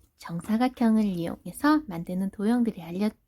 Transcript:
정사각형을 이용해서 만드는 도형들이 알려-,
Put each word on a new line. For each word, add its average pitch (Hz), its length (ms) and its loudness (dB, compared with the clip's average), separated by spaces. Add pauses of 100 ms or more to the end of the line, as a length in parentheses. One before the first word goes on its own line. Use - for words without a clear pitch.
(180)
정사각형을 220 840 2
이용해서 196 800 0
만드는 185 440 -4
도형들이 226 520 0
알려-, 180 280 -2 (160)